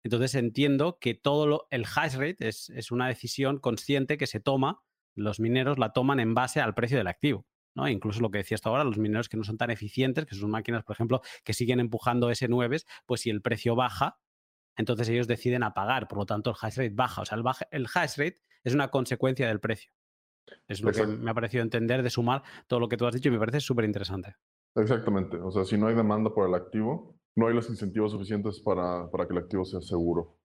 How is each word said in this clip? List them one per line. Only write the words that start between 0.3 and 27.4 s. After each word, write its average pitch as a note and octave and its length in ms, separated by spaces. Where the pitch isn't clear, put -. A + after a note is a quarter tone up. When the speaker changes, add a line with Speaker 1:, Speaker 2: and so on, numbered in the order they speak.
Speaker 1:
entiendo C#3 640
que A#2 140
todo D3 320
lo, D3 240
el A#2+ 120
hash D3 320
rate C#3+ 320
es, - 220
es B2+ 220
una B2+ 160
decisión C3+ 500
consciente C3+ 600
que C#3 80
se A2 120
toma, C3+ 440
los G#2 240
mineros B2+ 400
la A2 140
toman C3 260
en A2+ 160
base B2+ 260
al A2 140
precio A#2+ 240
del F#2+ 80
activo, A2 400
¿no? C#3 140
Incluso G#2+ 320
lo A2 80
que G2+ 80
decías G#2 240
tú A2 80
ahora, C3+ 140
los G#2+ 160
mineros G#2+ 300
que - 60
no A2 80
son G#2+ 140
tan A#2 140
eficientes, C3 560
que - 80
sus G2+ 120
máquinas, A2 360
por G#2 100
ejemplo, A#2 280
que G#2+ 100
siguen B2 260
empujando A#2+ 500
S A#2+ 180
nueves, B2 380
pues A#2+ 140
si A#2 100
el G#2 100
precio A#2 340
baja, B2+ 440
entonces A2+ 320
ellos A#2+ 180
deciden B2 360
apagar, G#2+ 440
por G2+ 120
lo G2+ 80
tanto G#2+ 240
el - 100
hash A2+ 160
rate A#2+ 160
baja. A#2+ 280
O - 40
sea, G#2+ 120
el A2+ 60
baja, C3 280
el C3+ 200
hash E3 260
rate D#3 240
es B2 120
una C#3 140
consecuencia C3 580
del G#2+ 120
precio. - 320
Es G2+ 140
lo G#2+ 100
que G#2 80
Speaker 2:
Exacto. A2 240
Speaker 1:
me A2+ 80
ha - 20
parecido A#2 300
entender A#2 400
de A#2+ 80
sumar B2 320
todo B2 120
lo A#2 100
que A#2 80
tú A#2+ 100
has A#2+ 80
dicho C3 140
y - 20
me A#2 80
parece A#2 200
superinteresante. G2+ 760
Speaker 2:
Exactamente. G#2+ 600
O F2+ 120
sea, G2 140
si G#2 160
no A2 80
hay A2+ 80
demanda A2 360
por G2 160
el F2+ 60
activo, A2 640
no A2+ 100